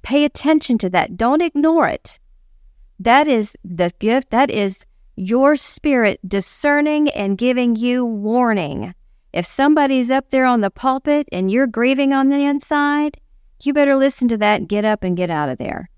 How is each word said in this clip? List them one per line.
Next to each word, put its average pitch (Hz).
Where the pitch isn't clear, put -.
Pay 294
attention 294
to 185
that. 180
Don't 262
ignore 320
it. -
That 254
is 220
the 175
gift. 247
That 196
is 202
your 254
spirit 247
discerning 294
and 196
giving 247
you 247
warning. 208
If 170
somebody's 269
up 269
there 262
on 240
the 196
pulpit 269
and 190
you're 247
grieving 269
on 269
the 285
inside, 294
you 277
better 277
listen 269
to 226
that 208
and 170
get 208
up 214
and 180
get 180
out 151
of 127
there. -